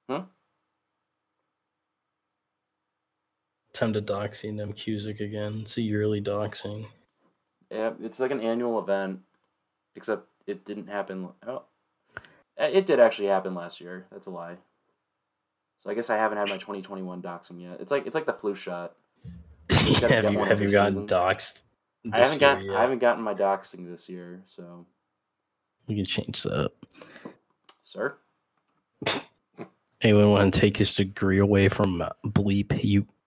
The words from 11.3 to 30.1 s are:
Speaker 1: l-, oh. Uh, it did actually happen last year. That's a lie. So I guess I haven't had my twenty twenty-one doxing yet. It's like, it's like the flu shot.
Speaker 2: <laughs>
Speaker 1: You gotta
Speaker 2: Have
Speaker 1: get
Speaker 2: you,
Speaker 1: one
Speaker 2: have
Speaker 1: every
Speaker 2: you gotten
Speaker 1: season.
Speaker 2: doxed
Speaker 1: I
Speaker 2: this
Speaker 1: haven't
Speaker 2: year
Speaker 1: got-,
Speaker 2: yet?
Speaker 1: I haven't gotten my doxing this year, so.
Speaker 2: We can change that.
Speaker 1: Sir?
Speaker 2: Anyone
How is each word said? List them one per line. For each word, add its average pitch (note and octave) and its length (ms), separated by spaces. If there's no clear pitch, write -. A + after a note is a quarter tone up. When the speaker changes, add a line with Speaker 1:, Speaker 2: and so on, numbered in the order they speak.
Speaker 1:
l-, B2+ 200
oh. - 60
Uh, D3+ 140
it F#3+ 140
did D3+ 160
actually G#2+ 260
happen F#2+ 260
last F2 280
year. F#2 280
That's G2 180
a G2 40
lie. F2 240
So G2 100
I G2+ 60
guess A#2 140
I A#2 60
haven't G#2+ 220
had G#2 100
my G2 100
twenty G2 240
twenty-one F#2 400
doxing F2 400
yet. F2+ 200
It's G2 100
like, C#3 140
it's C3 100
like D#3 100
the - 60
flu G2+ 240
shot. F2 380
Speaker 2:
<laughs> - 60
Speaker 1:
You - 140
gotta A#2+ 160
Speaker 2:
Have A2+ 80
Speaker 1:
get G2+ 80
Speaker 2:
you, G2+ 80
Speaker 1:
one G2+ 80
Speaker 2:
have A2 60
Speaker 1:
every G2+ 140
Speaker 2:
you G2+ 40
gotten G2+ 220
Speaker 1:
season. G2+ 140
Speaker 2:
doxed - 560
Speaker 1:
I G#2+ 60
Speaker 2:
this A#2+ 100
Speaker 1:
haven't C#3+ 140
Speaker 2:
year C#3 140
Speaker 1:
got-, F#2+ 80
Speaker 2:
yet? G2 120
Speaker 1:
I G#2+ 60
haven't B2 180
gotten A#2 240
my G#2+ 120
doxing F#2+ 560
this - 180
year, F2+ 380
so. F2 380
Speaker 2:
We A2 80
can G2+ 100
change - 380
that. - 280
Speaker 1:
Sir? A2+ 320
Speaker 2:
Anyone G#2 300